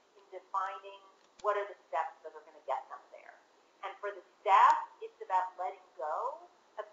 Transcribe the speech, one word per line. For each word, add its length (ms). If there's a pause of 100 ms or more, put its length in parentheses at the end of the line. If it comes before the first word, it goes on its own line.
(200)
in 40 (120)
defining 640 (400)
what 160
are 100
the 220
steps 400
that 80
are 80
gonna 240
get 240
them 100 (140)
there. 240 (480)
And 160
for 80
the 100 (220)
staff, 340 (220)
it's 240
about 320
letting 400
go 420 (400)
of 160